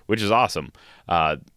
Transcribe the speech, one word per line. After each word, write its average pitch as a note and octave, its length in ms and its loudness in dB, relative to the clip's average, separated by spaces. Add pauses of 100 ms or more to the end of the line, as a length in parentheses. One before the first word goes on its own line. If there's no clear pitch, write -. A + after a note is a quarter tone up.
which A2 160 -2
is G2+ 80 0
awesome. A2 400 0 (360)
Uh, D#2 300 0 (200)